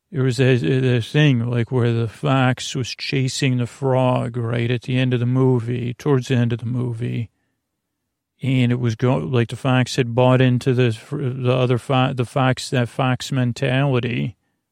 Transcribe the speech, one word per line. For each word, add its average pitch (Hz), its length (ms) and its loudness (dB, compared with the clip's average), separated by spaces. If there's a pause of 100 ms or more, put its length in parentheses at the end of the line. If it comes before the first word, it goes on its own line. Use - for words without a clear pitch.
(120)
there 135 100 -2
was 127 160 0
a, 131 580 2
a 117 40 0
thing, 127 500 2
like, 120 220 -2
where 120 200 2
the 117 140 -2
fox 131 680 0
was 127 180 -6
chasing 131 640 -2
the 120 100 -2
frog 127 720 0
right 117 340 -2
at 123 120 -2
the 127 140 -2
end 127 160 2
of 123 60 2
the 120 80 0
movie, 123 680 0
towards 135 340 0
the 135 80 2
end 120 160 2
of 117 80 -6
the 117 60 -8
movie. 120 640 -6 (1120)
And 127 300 2
it 123 80 0
was 120 160 -2
go-, 127 220 0
like, 123 320 0
the 117 80 -12
fox 127 400 0
had 120 180 -2
bought 127 260 6
into 127 320 2
the, 120 240 2 (140)
the 131 420 -2
other 127 260 2
fo-, 131 340 0
the 127 120 -2
fox, 127 460 -2
that 123 180 0
fox 127 440 -2
mentality." 131 1040 -2 (360)